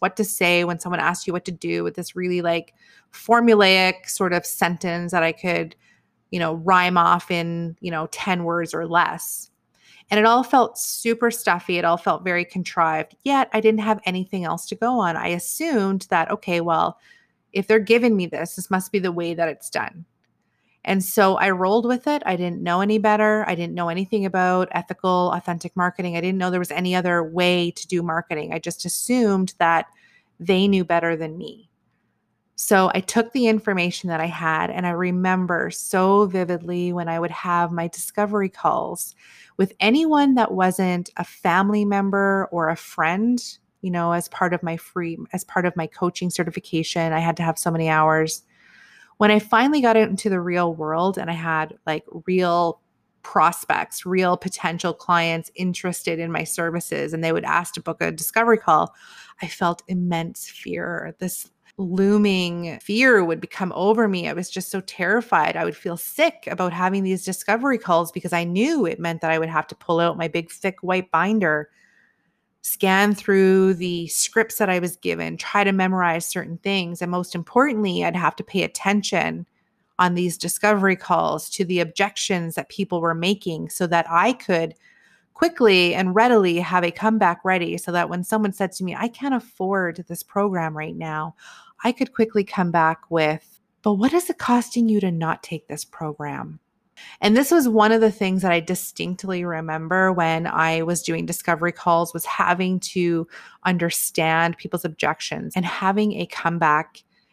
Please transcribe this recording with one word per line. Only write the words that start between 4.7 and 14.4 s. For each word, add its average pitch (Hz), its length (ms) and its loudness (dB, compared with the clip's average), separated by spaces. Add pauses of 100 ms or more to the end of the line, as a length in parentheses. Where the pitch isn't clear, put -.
that 175 100 2
I 165 80 2
could, 170 460 -4 (540)
you 180 100 -4
know, 160 140 -2
rhyme 180 440 4
off 175 320 4
in, 170 500 -4
you 175 120 -8
know, 160 180 -4
ten 175 320 -2
words 170 320 -2
or 165 120 -4
less. - 640 -2 (600)
And 208 80 2
it 214 80 6
all 240 160 6
felt 240 360 2
super 233 520 -2
stuffy. 180 480 -2
It 170 60 0
all 170 120 2
felt 170 280 -2
very 175 200 0
contrived, 160 800 -2
yet 269 300 0
I 220 80 0
didn't 220 220 4
have 214 220 0
anything 185 400 -4